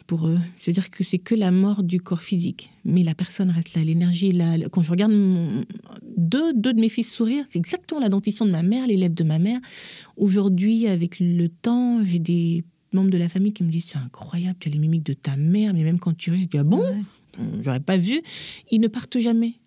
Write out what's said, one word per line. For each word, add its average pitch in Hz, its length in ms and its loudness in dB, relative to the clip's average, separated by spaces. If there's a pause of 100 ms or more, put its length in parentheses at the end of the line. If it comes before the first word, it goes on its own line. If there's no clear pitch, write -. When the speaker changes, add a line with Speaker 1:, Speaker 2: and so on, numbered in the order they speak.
Speaker 1:
pour 165 200 -2
eux. 165 100 2 (200)
C'est-à-dire 175 340 -2
que - 120 -6
c'est 185 160 -2
que - 140 -2
la 214 180 2
mort 196 320 2
du 175 180 0
corps 175 200 -4
physique. - 480 -4 (160)
Mais 175 180 4
la 160 120 0
personne 185 340 -2
reste 165 260 -2
là, 160 80 2
l'énergie 175 460 0
est - 40 2
là. 165 240 2 (120)
Quand 180 140 0
je 156 80 0
regarde 202 220 2
mon... 185 500 2 (540)
deux, 262 360 0
deux 247 200 0
de 226 80 2
mes 226 80 2
fils 220 220 -4
sourire, 262 380 -2
c'est - 80 -6
exactement 330 440 -4
la 220 80 2
dentition 208 360 0
de 202 60 4
ma 165 100 0
mère, 226 240 0
les 220 120 2
lèvres 175 180 2
de 170 80 -2
ma 160 160 2
mère. 220 200 0 (580)
Aujourd'hui, 202 720 2
avec 170 320 -2
le 170 300 2
temps, 240 560 0
j'ai 175 140 0
des 170 440 0 (280)
membres 190 200 2
de 180 80 2
la 170 100 0
famille 196 240 0
qui 202 100 -4
me 170 60 0
disent, « 165 200 -2
C'est 147 100 -6
incroyable, 175 600 -6
tu - 80 -8
as 151 40 -2
les 147 80 0
mimiques 160 260 0
de 143 80 -4
ta 135 240 -4
mère. » 190 380 2
Mais 160 80 2
même 165 160 2
quand 165 180 -2
tu - 140 -4
ris, 180 100 0
je 180 60 -2
dis, « 151 100 -2
Ah 143 60 2
bon ? 185 160 4
Speaker 2:
Ouais. 202 220 -2 (600)
Speaker 1:
J'aurais 131 180 -2
pas 185 180 0
vu. » 208 220 0 (520)
Ils 220 100 4
ne 226 60 2
partent 240 320 -4
jamais. 233 340 0 (140)